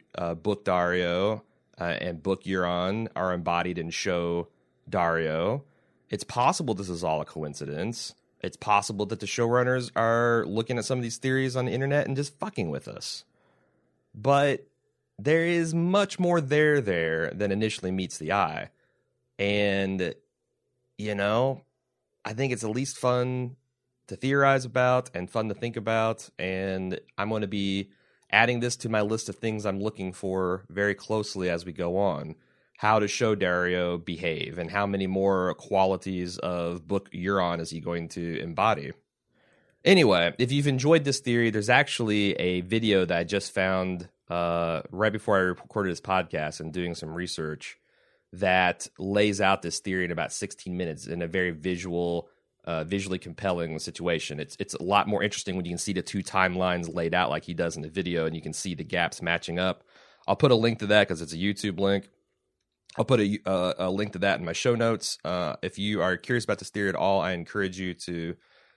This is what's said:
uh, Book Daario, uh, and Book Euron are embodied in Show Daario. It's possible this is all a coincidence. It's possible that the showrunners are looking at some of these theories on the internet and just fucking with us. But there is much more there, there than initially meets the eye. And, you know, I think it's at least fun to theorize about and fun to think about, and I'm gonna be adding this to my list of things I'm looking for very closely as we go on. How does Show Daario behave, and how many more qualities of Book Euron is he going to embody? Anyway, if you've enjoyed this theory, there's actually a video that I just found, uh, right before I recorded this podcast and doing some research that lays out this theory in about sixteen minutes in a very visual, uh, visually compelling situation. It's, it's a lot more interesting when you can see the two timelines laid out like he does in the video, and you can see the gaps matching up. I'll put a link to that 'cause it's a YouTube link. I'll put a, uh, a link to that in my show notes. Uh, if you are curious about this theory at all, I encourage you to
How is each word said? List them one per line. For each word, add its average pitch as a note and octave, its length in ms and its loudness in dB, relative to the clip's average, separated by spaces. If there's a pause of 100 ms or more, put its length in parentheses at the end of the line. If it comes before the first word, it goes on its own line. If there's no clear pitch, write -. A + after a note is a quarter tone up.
(160)
uh, E2+ 200 -4
Book G2 300 -2
Daario, F2+ 760 2 (380)
uh, F2+ 40 -4
and E2+ 380 -4
Book F#2+ 220 -2
Euron F#2 720 0
are F#2 160 0
embodied F2 460 0
in E2 140 -6
Show F2 580 -2 (400)
Daario. E2+ 720 0 (480)
It's - 160 -6
possible C3 480 2
this F#2+ 160 -4
is E2+ 140 -4
all D#2+ 180 0
a D2+ 40 -8
coincidence. D2+ 880 -8 (280)
It's F#2 160 -8
possible G#2 480 0
that G2+ 160 -6
the G#2 40 -6
showrunners B2 720 0
are A#2 520 4
looking A2+ 320 -2
at G#2+ 40 -2
some B2+ 160 -2
of B2 40 -2
these A#2 140 -6
theories C3 380 0
on B2+ 100 0
the B2+ 60 -2
internet C#3 360 0
and C3+ 100 -2
just C#3+ 220 -6
fucking A2 300 -4
with C#2+ 200 -6
us. - 340 -12 (920)
But C#3 540 2 (500)
there D#3+ 280 2
is E3+ 280 0
much F#3 460 2
more F3 220 4
there, D3 400 4
there E2 520 0
than G2 200 0
initially G#2 380 -2
meets F#2 260 -4
the D#2 160 -2
eye. D#2+ 360 0 (720)
And, G2 720 0 (840)
you G#2+ 180 -4
know, A2 480 0 (640)
I A2 80 -6
think B2+ 180 -2
it's A2+ 140 -2
at G#2+ 60 -2
least B2+ 260 -4
fun B2+ 580 0 (520)
to G2 100 -10
theorize C3+ 480 4
about B2+ 480 2
and F2+ 160 -6
fun A2 180 -2
to G#2 60 -4
think A#2 240 -4
about, A2+ 600 0
and F#2+ 600 -2 (180)
I'm G2+ 120 -2
gonna G#2+ 180 -2
be G2 440 -2 (380)
adding A#2 300 4
this A#2+ 180 -2
to A#2 120 -6
my A2 120 2
list G#2+ 280 -2
of G2 80 -10
things G#2+ 280 -4
I'm G2 140 0
looking G2 320 -4
for F#2 580 -2
very G2+ 260 0
closely G2+ 540 -4
as E2+ 160 -2
we F#2 60 -8
go F2 260 -2
on. D#2+ 380 -2 (420)
How G#2+ 220 4
does G#2 120 0
Show A2 260 2
Daario F2+ 680 0
behave, E2 540 -4
and E2+ 120 -6
how G2+ 160 0
many G2 220 0
more F#2+ 460 2
qualities F#2+ 840 -2
of F2 480 -4
Book G2 240 -2
Euron F2+ 500 0
is E2 80 -8
he E2 100 -8
going E2+ 300 -4
to E2+ 320 -6
embody? E2+ 500 0 (960)
Anyway, G#2 540 6
if A#2+ 120 2
you've C#3+ 160 2
enjoyed C#3+ 380 4
this C3+ 140 0
theory, A#2+ 300 2
there's G#2+ 200 0
actually G#2+ 640 4
a F2+ 280 0
video G2 440 4
that E2+ 120 0
I E2+ 60 2
just F#2+ 300 -2
found, F#2 560 0 (200)
uh, E2+ 520 0 (100)
right G2+ 220 2
before G#2+ 240 2
I F#2+ 40 6
recorded F#2 500 -2
this E2 100 -6
podcast E2+ 580 -2
and D#2+ 140 -10
doing F2 220 -4
some D#2+ 180 -10
research D#2+ 640 -8 (560)
that F2+ 540 2 (100)
lays G2+ 420 2
out G2 220 4
this E2 180 -6
theory F#2 260 -2
in F2 60 -4
about D#2+ 220 -4
sixteen - 420 -10
minutes E2 300 -6
in F2 160 -6
a E2+ 60 -4
very F2+ 240 0
visual, E2+ 800 -4 (360)
uh, D#2+ 180 -4
visually F#2 360 -4
compelling E2+ 580 -4
situation. E2 600 -4
It's, - 200 -10
it's - 140 -8
a - 100 -8
lot G2 240 4
more G#2 140 0
interesting G2+ 340 -4
when F#2 100 -4
you F2 60 -8
can F2 60 -4
see G2+ 160 -4
the F2+ 80 -2
two F#2+ 220 -6
timelines F2+ 720 0
laid E2+ 200 -2
out F2+ 160 4
like D2+ 140 -2
he F2 100 -10
does E2 220 -2
in D#2+ 60 -8
the D2+ 80 -10
video, E2+ 360 -2
and D#2+ 100 -4
you D#2+ 60 -8
can D#2 120 -8
see F#2 200 -6
the E2 100 -8
gaps E2+ 380 -2
matching E2+ 380 0
up. F#2 240 0 (440)
I'll G2 80 4
put C#3 160 4
a B2 40 8
link A2+ 240 2
to G#2+ 80 -4
that G#2 200 8
'cause E2 140 -4
it's D#2+ 120 -8
a D#2+ 40 -6
YouTube G2 420 -2
link. G2 300 2 (880)
I'll A#2 80 0
put B2 160 4
a, G#2 240 0
uh, F#2 320 0
a F#2 120 -2
link G2 240 -2
to F#2 60 -8
that F#2+ 200 2
in F2 60 -6
my E2+ 80 -2
show A#2+ 220 2
notes. A2+ 480 0
Uh, F2 380 -2
if - 180 -6
you G#2 220 -2
are F2+ 160 2
curious A#2+ 260 -2
about G#2 160 -2
this F#2+ 100 -14
theory G2+ 200 0
at F#2 60 0
all, G2 260 2
I F2+ 100 0
encourage F#2 480 -4
you F#2 140 -4
to E2+ 420 -8 (420)